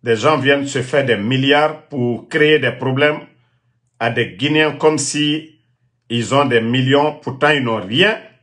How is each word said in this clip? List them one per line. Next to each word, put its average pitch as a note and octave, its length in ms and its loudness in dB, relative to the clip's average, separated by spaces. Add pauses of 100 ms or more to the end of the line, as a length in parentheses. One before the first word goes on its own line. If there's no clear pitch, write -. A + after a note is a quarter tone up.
Des A2+ 140 2
gens C#3+ 220 2
viennent C#3 300 0
se C3 140 -4
faire C#3 240 0
des A#2 120 0
milliards C#3 680 0
pour A#2+ 420 -4
créer D3+ 300 2
des B2+ 120 -2
problèmes C#3 560 -2 (720)
à A#2 120 -2
des A2+ 260 -4
Guinéens D3+ 400 0
comme D#3 220 2
si D3+ 600 -4 (500)
ils A#2 240 -4
ont C#3 120 4
des A#2+ 160 2
millions, C3 580 0
pourtant C3+ 300 -2
ils C#3+ 140 0
n'ont A2+ 180 -2
rien. E3+ 400 0 (220)